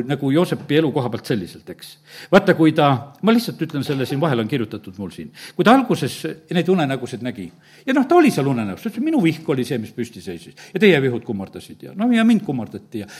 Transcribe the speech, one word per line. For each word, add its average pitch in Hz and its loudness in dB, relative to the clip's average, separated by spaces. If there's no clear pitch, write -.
nagu 139 -2
Joosepi 151 0
elu 156 2
koha 123 -2
pealt - -10
selliselt, 95 -6
eks. - -20
Vaata, 185 6
kui 160 4
ta, 147 4
ma 226 4
lihtsalt 233 -2
ütlen 147 -4
selle 135 -2
siin, 139 -4
vahel 131 0
on 107 -4
kirjutatud 104 -6
mul 92 -8
siin. 78 -16
Kui 175 0
ta 220 8
alguses 185 0
neid 170 0
unenägusid 131 -2
nägi, 101 -10
ja 269 0
noh, 262 2
ta 349 4
oli 285 6
seal 139 0
unenägus, 107 -4
ta 113 -6
ütles, - -6
minu 311 0
vihk 160 0
oli 127 0
see, 127 -4
mis 107 -14
püsti 107 -10
seisis, 87 -14
ja 185 -6
teie 175 6
vihud 120 -2
kummardasid, 95 -12
ja - -18
no, 220 0
ja 226 2
mind 226 2
kummardati, 110 -8
ja - -18